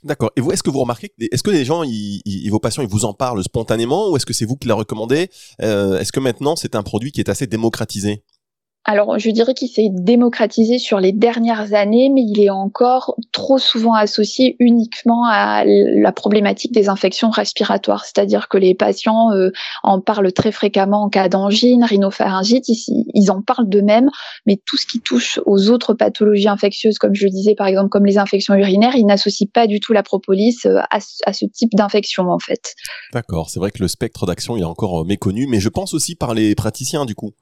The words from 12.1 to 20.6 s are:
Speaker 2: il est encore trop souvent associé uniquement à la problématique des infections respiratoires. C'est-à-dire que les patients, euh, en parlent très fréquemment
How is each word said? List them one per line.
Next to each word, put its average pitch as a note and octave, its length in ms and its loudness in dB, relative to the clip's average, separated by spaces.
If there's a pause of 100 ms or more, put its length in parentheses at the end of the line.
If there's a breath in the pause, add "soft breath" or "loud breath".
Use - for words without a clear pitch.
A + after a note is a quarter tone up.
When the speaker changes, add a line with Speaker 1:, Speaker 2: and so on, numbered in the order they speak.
Speaker 2:
il G#3 200 0
est G3+ 100 6
encore A#3+ 680 0 (160)
trop - 260 0
souvent A3+ 360 0
associé G#3+ 680 0
uniquement A#3 640 2
à G#3 420 2
la G3+ 460 4
problématique G3+ 580 -2
des G3+ 180 2
infections G3 420 0
respiratoires. G3+ 720 -2
C'est-à-dire G3+ 420 0
que G3 120 0
les F#3 180 4
patients, A3 560 2
euh, F#3+ 180 2 (320 loud breath)
en G3 180 2
parlent G3 320 0
très G#3+ 200 0
fréquemment G3+ 500 0